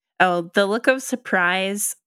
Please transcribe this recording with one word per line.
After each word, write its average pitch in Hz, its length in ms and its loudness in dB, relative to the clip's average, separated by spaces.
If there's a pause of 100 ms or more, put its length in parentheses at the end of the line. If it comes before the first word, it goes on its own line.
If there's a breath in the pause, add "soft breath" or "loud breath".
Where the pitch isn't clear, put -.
(180)
oh, 175 360 0
the 202 120 4
look 208 200 -2
of 262 160 2
surprise 190 920 -2 (100)